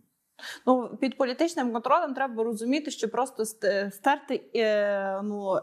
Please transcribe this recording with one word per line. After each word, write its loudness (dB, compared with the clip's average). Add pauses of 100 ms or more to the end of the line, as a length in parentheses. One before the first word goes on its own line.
(680)
Ну, 2
під -2
політичним 0
контролем 2
треба -2
розуміти, -2
що -4
просто -2
ст-, -2
стерти, -2
е, 0
ну, -2